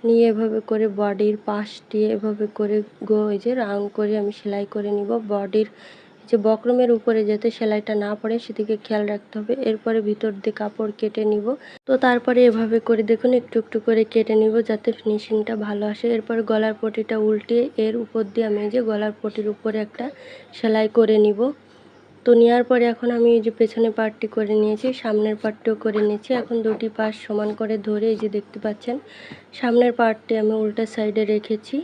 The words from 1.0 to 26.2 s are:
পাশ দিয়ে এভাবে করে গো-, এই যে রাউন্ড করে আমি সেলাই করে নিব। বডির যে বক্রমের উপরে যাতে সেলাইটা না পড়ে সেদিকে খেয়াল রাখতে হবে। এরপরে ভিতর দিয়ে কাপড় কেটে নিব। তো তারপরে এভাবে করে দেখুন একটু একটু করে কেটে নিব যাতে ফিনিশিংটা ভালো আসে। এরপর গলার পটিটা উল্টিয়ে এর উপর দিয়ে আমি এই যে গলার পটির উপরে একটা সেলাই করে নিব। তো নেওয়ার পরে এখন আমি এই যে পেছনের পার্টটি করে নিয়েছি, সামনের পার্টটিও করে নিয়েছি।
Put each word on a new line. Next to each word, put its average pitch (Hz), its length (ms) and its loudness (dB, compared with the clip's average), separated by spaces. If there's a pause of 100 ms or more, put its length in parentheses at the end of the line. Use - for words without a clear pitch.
পাশ 208 240 -4 (160)
দিয়ে 214 280 0
এভাবে 208 400 -4
করে 208 240 -2 (280)
গো-, 214 260 2
এই 202 80 -2
যে 233 160 -2
রাউন্ড 202 380 -4
করে 214 240 -2
আমি 208 160 -2
সেলাই 202 320 -6
করে 208 260 -6
নিব। 202 180 -2 (180)
বডির 202 420 -2 (560)
যে - 120 0
বক্রমের 233 540 2
উপরে 220 340 2
যাতে 214 260 0
সেলাইটা 214 440 -2
না 208 200 -2
পড়ে 220 240 -4
সেদিকে 214 380 -4
খেয়াল 214 300 -2
রাখতে 208 280 -8
হবে। 214 260 -4
এরপরে 220 400 -2
ভিতর 208 300 -2
দিয়ে 202 240 -6
কাপড় 208 420 -6
কেটে 214 280 -4
নিব। 208 200 0 (400)
তো 262 120 0
তারপরে 247 480 2
এভাবে 226 340 2
করে 226 240 0
দেখুন 226 300 2
একটু 247 260 -2
একটু 220 200 -6
করে 220 260 2
কেটে 220 300 0
নিব 214 260 4
যাতে 220 300 -2
ফিনিশিংটা 214 640 -2
ভালো 208 300 -4
আসে। 208 220 -4
এরপর 226 340 -2
গলার 220 340 0
পটিটা 220 440 -4
উল্টিয়ে 214 440 2 (140)
এর 220 200 0
উপর 226 260 -4
দিয়ে 214 240 -2
আমি 208 140 -2
এই 208 80 -2
যে 240 120 0
গলার 214 320 -2
পটির 214 360 -6
উপরে 214 300 -4
একটা 214 260 -8 (480)
সেলাই 220 360 2
করে 220 280 4
নিব। 208 220 4 (880)
তো 240 80 6
নেওয়ার 233 300 6
পরে 240 220 4
এখন 233 260 -2
আমি 233 220 4
এই 226 80 4
যে 220 100 0
পেছনের 226 420 0
পার্টটি 220 340 -2
করে 214 280 -2
নিয়েছি, 214 380 0
সামনের 214 440 0
পার্টটিও 214 380 -2
করে 214 260 -2
নিয়েছি। 208 320 -2